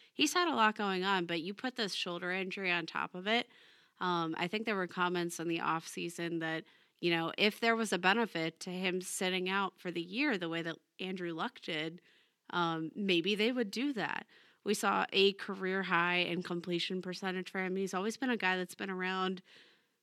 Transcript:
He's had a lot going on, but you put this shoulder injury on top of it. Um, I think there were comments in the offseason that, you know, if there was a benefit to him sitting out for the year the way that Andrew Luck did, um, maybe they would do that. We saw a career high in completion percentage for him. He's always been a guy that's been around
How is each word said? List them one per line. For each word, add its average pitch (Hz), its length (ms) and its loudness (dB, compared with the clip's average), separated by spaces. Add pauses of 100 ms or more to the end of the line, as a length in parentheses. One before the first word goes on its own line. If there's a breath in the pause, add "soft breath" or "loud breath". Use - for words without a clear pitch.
(140)
He's 294 200 2
had 349 140 4
a 285 80 2
lot 214 220 4
going 190 260 0
on, 190 220 2
but 170 160 -2
you 185 120 -6
put 247 220 -6
this 202 180 -2
shoulder 175 380 -4
injury 185 400 -2
on 170 140 2
top - 280 -4
of 185 140 -8
it. 233 200 2 (520 loud breath)
Um, 170 380 0
I - 100 0
think 214 180 -4
there 220 100 0
were 185 120 0
comments 180 520 0
in 165 100 -4
the 165 100 0
offseason 165 800 -2
that, 160 240 -2 (380 soft breath)
you 170 100 2
know, 165 260 0
if 208 220 4
there 233 160 4
was 226 160 0
a 190 60 4
benefit 185 640 2
to - 80 -8
him 185 320 0
sitting 185 480 -2
out 196 280 0
for 180 140 -6
the 170 100 -4
year 220 360 0
the 170 120 -2
way 165 120 -2
that 165 160 -6 (220)
Andrew 180 340 -4
Luck 180 280 -6
did, 160 380 -4 (520 soft breath)
um, 165 440 0
maybe 190 400 2
they 214 160 4
would 247 200 0
do 269 220 -2
that. 151 340 -4 (360 soft breath)
We 202 100 0
saw 196 380 2
a 196 220 6
career 190 500 -2
high 175 340 4
in 175 240 2
completion 175 600 -2
percentage 185 500 -4
for 196 120 -4
him. 185 120 -2
He's 190 180 -2
always 202 220 -2
been 262 140 -2
a 240 80 2
guy 185 180 2
that's 185 200 -2
been 196 140 -6
around 185 520 -2 (600 loud breath)